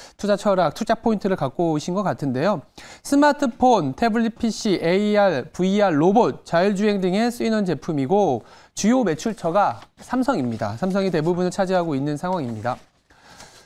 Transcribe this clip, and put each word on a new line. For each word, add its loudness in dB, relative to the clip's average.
투자 -2
철학, 0
투자 -2
포인트를 -2
갖고 -2
오신 -2
것 -2
같은데요. -2
스마트폰, 2
태블릿 0
피씨, -2
에이알, 2
브이알, 2
로봇, 2
자율주행 0
등에 0
쓰이는 -2
제품이고 0
주요 2
매출처가 -2
삼성입니다. -4
삼성이 -2
대부분을 0
차지하고 0
있는 -2
상황입니다. -6